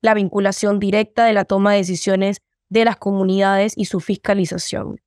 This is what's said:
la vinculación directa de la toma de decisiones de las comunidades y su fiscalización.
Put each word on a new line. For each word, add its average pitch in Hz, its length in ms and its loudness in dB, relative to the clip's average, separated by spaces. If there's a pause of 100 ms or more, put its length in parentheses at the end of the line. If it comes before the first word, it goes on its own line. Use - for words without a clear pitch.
la 220 140 2
vinculación 202 640 0
directa 208 460 0
de 220 80 4
la 196 120 2
toma 202 280 2
de 202 60 4
decisiones 190 600 -2 (280)
de 226 160 2
las 226 120 0
comunidades 196 760 0
y 196 100 -4
su 185 140 -4
fiscalización. - 1080 -4